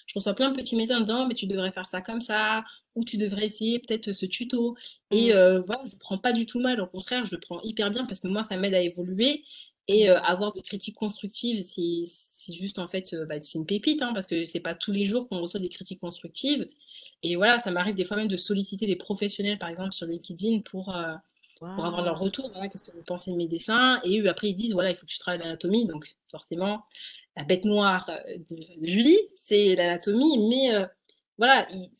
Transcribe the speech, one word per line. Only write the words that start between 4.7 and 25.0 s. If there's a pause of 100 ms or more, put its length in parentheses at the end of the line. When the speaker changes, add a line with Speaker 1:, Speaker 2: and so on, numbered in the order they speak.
Speaker 1:
Et,
Speaker 2:
Mm.
Speaker 1:
euh,
voilà,
je
prends
pas
du
tout
mal.
Au
contraire,
je
le
prends
hyper
bien
parce
que
moi,
ça
m'aide
à
évoluer. (440)
Et,
euh,
Speaker 2:
Mm.
Speaker 1:
avoir
des
critiques
constructives,
c'est,
c'est
juste,
en
fait,
euh,
bah,
c'est
une
pépite,
hein,
parce
que
c'est
pas
tous
les
jours
qu'on
reçoit
des
critiques
constructives. (540)
Et
voilà,
ça
m'arrive
des
fois
même
de
solliciter
des
professionnels,
par
exemple,
sur
LinkedIn
pour,
euh, (600)
pour
avoir
leur
Speaker 2:
Waouh.
Speaker 1:
retour.
Voilà,
qu'est-ce
que
vous
pensez
de
mes
dessins ?
Et
eux,
après,
ils
disent,
voilà,
il
faut